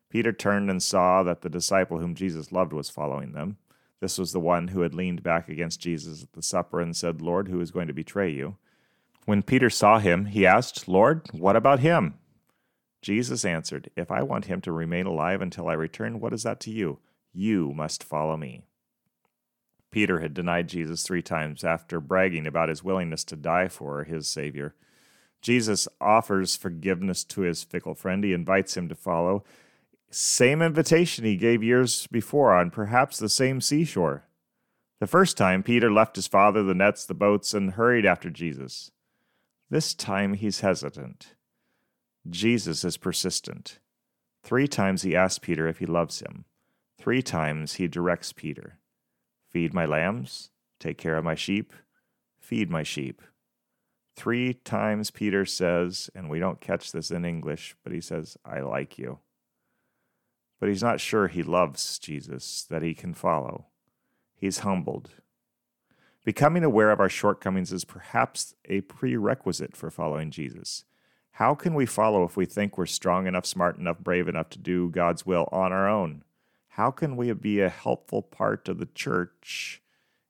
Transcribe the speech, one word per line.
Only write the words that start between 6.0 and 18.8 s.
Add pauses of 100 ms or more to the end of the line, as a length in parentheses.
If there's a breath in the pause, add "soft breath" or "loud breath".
at
the
supper
and
said,
"Lord,
who
is
going
to
betray
you?" (680)
When
Peter
saw
him,
he
asked,
"Lord,
what
about
him?" (840)
Jesus
answered,
"If
I
want
him
to
remain
alive
until
I
return,
what
is
that
to
you? (320)
You
must
follow
me." (1300)